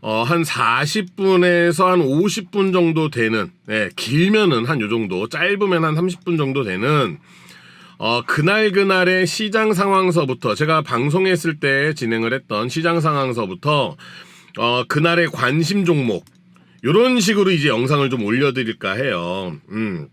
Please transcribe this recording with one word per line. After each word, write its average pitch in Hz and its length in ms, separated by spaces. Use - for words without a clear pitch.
어, 110 200
한 165 180
사십 147 720
분에서 180 720
한 180 120
오십 175 500
분 190 220
정도 165 360
되는, 110 440
예, 107 240
길면은 170 680
한 139 160
요 104 80
정도, 104 400
짧으면 185 560
한 156 100
삼십 180 300
분 170 120
정도 139 280
되는, 104 540
어, 120 280
그날 202 460
그날의 185 560
시장 214 440
상황서부터, 175 840
제가 156 260
방송했을 156 760
때 143 340
진행을 113 380
했던 117 360
시장 165 320
상황서부터, 131 960
어, 120 300
그날의 170 400
관심 156 560
종목, 135 400
요런 233 380
식으로 196 320
이제 151 160
영상을 139 420
좀 120 140
올려드릴까 117 720
해요. 92 600
음. 95 420